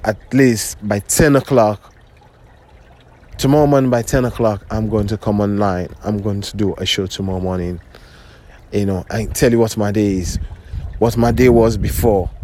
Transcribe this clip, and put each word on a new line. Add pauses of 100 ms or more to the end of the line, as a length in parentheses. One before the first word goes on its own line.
at
least (100)
by
ten
o'clock. (1400)
Tomorrow
morning
by
ten
o'clock,
I'm
going
to
come
online. (160)
I'm
going
to
do
a
show
tomorrow
morning. (880)
You
know,
I
tell
you
what
my
day
is, (600)
what
my
day
was
before (140)